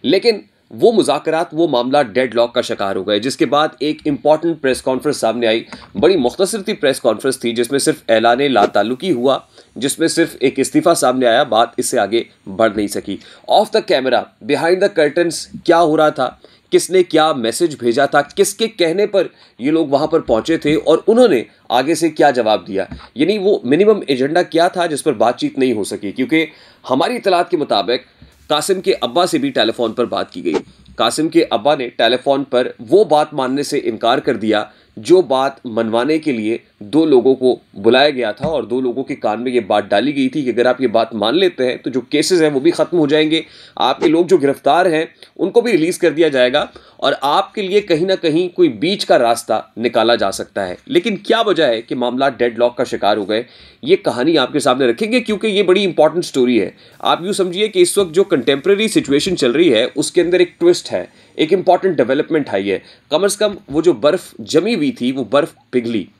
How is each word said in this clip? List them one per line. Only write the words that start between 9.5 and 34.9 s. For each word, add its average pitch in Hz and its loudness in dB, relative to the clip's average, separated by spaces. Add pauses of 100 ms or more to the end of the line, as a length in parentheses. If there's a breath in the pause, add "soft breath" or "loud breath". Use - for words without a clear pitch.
जिसमें 143 -2
सिर्फ 160 -2
एक 135 0
इस्तीफ़ा 151 2
सामने 127 0
आया, 120 4
बात 117 0
इससे 123 -2
आगे 107 0 (240 soft breath)
बढ़ 101 0
नहीं 104 -2
सकी। 98 -8 (340 loud breath)
Off 208 2
the 220 0
camera, 131 0 (220)
behind 160 0
the 202 2
curtains 160 0 (220)
क्या 170 4
हो 156 2
रहा 151 4
था, 131 -6 (320 soft breath)
किसने 180 2
क्या 156 2
मैसेज 127 -4
भेजा 120 0
था, 147 2 (160)
किसके 196 0
कहने 180 0
पर 196 0 (320 soft breath)
ये 135 -2
लोग 160 0
वहाँ 143 2
पर 156 0
पहुँचे 131 0
थे 151 0
और 156 0
उन्होंने 220 4 (260 soft breath)
आगे 135 0
से 156 0
क्या 151 2
जवाब 107 0
दिया, 95 -6 (280 loud breath)
यानी 180 0
वो 185 0
मिनिमम 196 2 (100)
एजेंडा 143 0
क्या 165 0
था 175 -4
जिस 147 -6
पर 151 0
बातचीत 120 -2
नहीं 131 2
हो 101 -4
सकी। 98 -8
क्योंकि 156 -2 (420 soft breath)
हमारी 165 -2
इतलात 180 0
के 175 0
मुताबिक 120 -2 (440 soft breath)
कासिम 185 0
के 190 -2
अब्बा 123 -2
से 165 -2
भी 135 -2
टेलीफोन 113 -2
पर 117 -2
बात 95 -6
की - -12
गई। 85 -2 (440 soft breath)
कासिम 123 0
के 160 4
अब्बा 117 0
ने 123 -6 (100)
टेलीफोन 131 0
पर 123 -2
वो 170 4
बात 151 0
मानने 135 -2
से 147 -4
इनकार 117 0
कर 127 -2
दिया 107 -2 (260 soft breath)